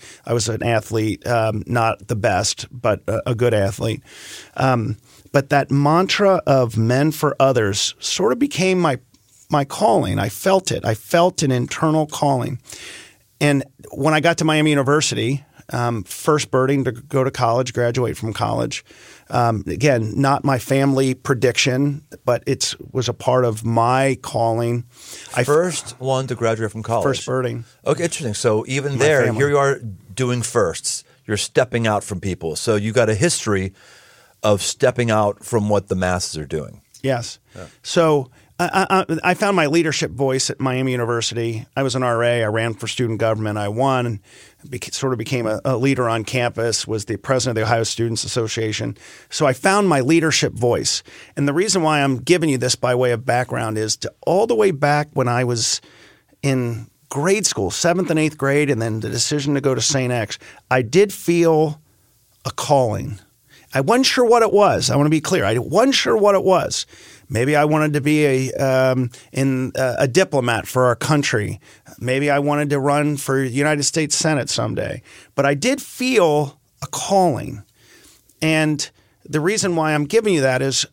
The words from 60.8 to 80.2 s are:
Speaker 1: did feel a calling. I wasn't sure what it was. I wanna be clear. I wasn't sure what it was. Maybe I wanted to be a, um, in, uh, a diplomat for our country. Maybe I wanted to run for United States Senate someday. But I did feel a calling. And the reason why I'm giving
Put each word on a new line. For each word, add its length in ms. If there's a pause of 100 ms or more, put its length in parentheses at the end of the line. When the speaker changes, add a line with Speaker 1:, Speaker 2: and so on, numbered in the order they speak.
Speaker 1:
did 280
feel 720 (640)
a 60
calling. 680 (540)
I 80
wasn't 240
sure 200
what 180
it 100
was. 380
I 40
wanna 140
be 120
clear. 220
I 140
wasn't 380
sure 200
what 200
it 80
was. 420 (440)
Maybe 260
I 80
wanted 300
to 80
be 240
a, 300
um, 540 (220)
in, 460
uh, 220
a 100
diplomat 580
for 200
our 100
country. 640 (360)
Maybe 320
I 100
wanted 320
to 80
run 360
for 260
United 420
States 340
Senate 320
someday. 520 (320)
But 120
I 80
did 280
feel 800 (220)
a 60
calling. 760 (800)
And 500 (320)
the 160
reason 380
why 160
I'm 100
giving 300